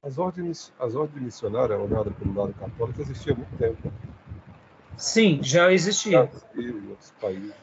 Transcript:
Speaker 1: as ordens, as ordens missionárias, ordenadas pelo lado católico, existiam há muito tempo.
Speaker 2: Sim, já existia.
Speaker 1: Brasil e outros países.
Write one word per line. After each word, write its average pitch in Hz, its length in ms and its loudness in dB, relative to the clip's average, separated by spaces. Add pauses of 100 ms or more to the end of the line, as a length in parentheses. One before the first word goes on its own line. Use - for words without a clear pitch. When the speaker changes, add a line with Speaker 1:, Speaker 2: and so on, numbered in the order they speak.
Speaker 1:
as 139 160 -8
ordens, 170 640 -4
as 117 160 -2
ordens 147 260 -4
missionárias, 113 580 0
ordenadas 104 360 0
pelo 98 180 -2
lado 98 220 -2
católico, 110 440 -6
existiam 135 360 -2
há - 20 -8
muito 120 200 -10
tempo. - 360 -2 (1040)
Speaker 2:
Sim, 196 460 4
já 175 280 6
existia. 185 520 4
Speaker 1:
Brasil 120 600 -8
e 98 60 -14
outros - 220 -18 (100)
países. 101 420 -6